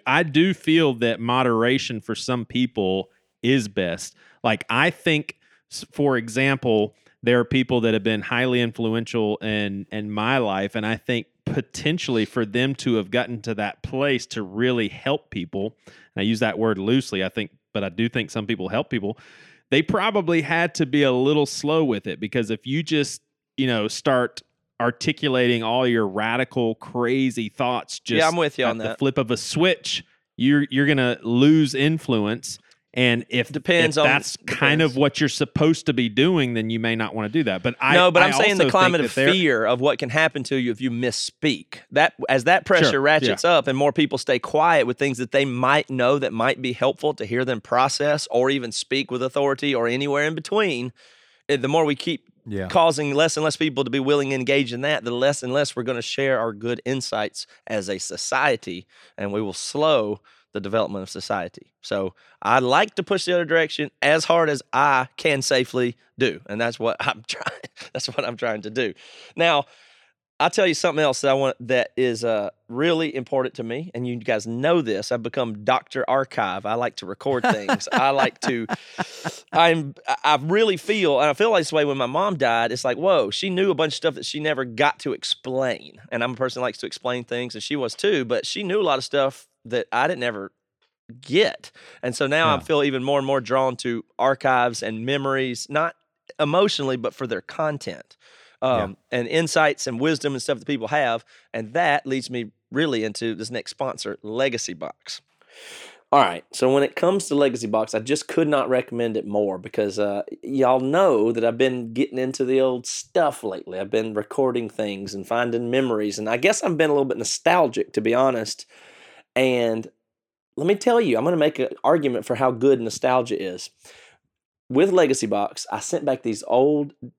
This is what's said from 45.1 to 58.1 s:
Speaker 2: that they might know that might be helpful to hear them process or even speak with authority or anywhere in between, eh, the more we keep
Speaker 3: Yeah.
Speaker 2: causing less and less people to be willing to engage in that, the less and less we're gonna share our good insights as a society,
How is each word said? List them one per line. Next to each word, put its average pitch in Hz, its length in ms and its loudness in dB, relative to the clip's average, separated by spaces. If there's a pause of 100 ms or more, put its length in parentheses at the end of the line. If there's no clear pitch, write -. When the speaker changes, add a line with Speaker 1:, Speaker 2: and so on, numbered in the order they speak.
Speaker 2:
that 123 140 -6
they 139 140 4
might 131 440 0
know 131 300 2
that 120 140 -4
might 123 280 0
be 123 120 -4
helpful 139 420 -2
to 107 100 -8
hear 120 200 -2
them 120 160 -4
process 143 680 0
or 127 220 2
even 123 200 -4
speak - 380 -4
with 127 140 -4
authority 139 500 0
or 117 140 0
anywhere 143 380 0
in 160 100 -2
between, 156 580 -2 (560)
eh, 143 80 2
the 131 100 -2
more 156 180 4
we 147 100 0
keep - 320 -6 (180)
Speaker 3:
Yeah. 98 220 -6
Speaker 2:
causing 151 480 2
less 156 220 2
and 151 60 -2
less 151 140 0
people 139 280 0
to 120 40 -6
be 135 120 0
willing 139 280 2
to 139 60 -2
engage 131 360 0
in 120 100 -6
that, 143 220 -2
the 120 80 -4
less 131 300 0
and 127 100 -4
less 143 240 0
we're 127 80 -4
gonna 120 200 -4
share 135 360 0
our 113 140 -2
good 117 320 -4
insights 123 600 -4 (180)
as 101 240 -4
a 95 80 -4
society, 110 880 -2 (320)